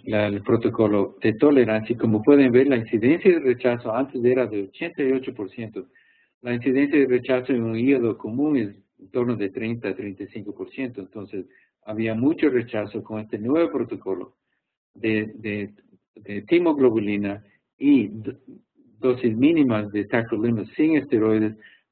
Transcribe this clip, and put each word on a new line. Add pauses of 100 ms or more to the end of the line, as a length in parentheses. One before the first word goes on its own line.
la,
el
protocolo
de
tolerancia.
Y
como
pueden
ver,
la
incidencia
de
rechazo
antes
era
de
ochenta
y
ocho
por
ciento. (540)
La
incidencia
de
rechazo
en
un
hígado
común
es (240)
en
torno
de
treinta
a
treinta
y
cinco
por
ciento.
Entonces, (400)
había
mucho
rechazo
con
este
nuevo
protocolo (600)
de, (100)
de, (400)
de
timoglobulina (340)
y
d-, (640)
dosis
mínimas
de
tacrolimus
sin
esteroides (380)